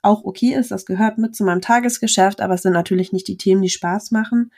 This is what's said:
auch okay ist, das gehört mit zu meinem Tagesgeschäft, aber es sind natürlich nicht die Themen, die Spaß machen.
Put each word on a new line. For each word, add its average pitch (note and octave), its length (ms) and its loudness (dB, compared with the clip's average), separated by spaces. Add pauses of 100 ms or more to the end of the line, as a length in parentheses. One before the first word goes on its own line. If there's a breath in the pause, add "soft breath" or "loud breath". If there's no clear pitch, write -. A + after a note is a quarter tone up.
auch G#3 220 2
okay A#3+ 300 -2
ist, B3 180 -2
das F#3+ 140 -8
gehört G#3+ 320 -2
mit A3+ 180 -2
zu G3+ 100 -2
meinem F#3 160 0
Tagesgeschäft, A#3 800 2
aber F#3 120 -2
es F3+ 80 -2
sind F3+ 120 2
natürlich F#3 400 0
nicht F#3 140 -4
die F3+ 100 -8
Themen, G3 240 2
die F#3 80 0
Spaß F#3 420 -4
machen. A#3 460 0